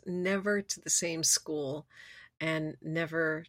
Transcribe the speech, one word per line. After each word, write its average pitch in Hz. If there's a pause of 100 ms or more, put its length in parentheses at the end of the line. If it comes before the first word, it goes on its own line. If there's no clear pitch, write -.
never 190
to -
the -
same 165
school 151 (560)
and 156
never 160